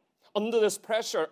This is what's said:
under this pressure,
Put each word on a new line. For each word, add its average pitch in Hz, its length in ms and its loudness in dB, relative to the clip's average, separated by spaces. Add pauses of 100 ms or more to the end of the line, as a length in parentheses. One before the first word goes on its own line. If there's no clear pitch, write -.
(340)
under 226 240 0
this 208 200 2
pressure, 208 540 -2